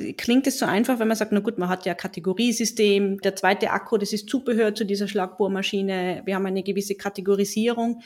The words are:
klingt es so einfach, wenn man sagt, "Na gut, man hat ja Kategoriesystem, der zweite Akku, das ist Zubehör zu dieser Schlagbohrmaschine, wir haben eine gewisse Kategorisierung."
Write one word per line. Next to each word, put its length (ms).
klingt 300
es 120
so 80
einfach, 320
wenn 100
man 80
sagt, 160
"Na 80
gut, 160
man 120
hat 180
ja 80
Kategoriesystem, 1300
der 160
zweite 340
Akku, 260
das 160
ist 160
Zubehör 460
zu 100
dieser 240
Schlagbohrmaschine, 1160
wir 100
haben 120
eine 180
gewisse 320
Kategorisierung." 1080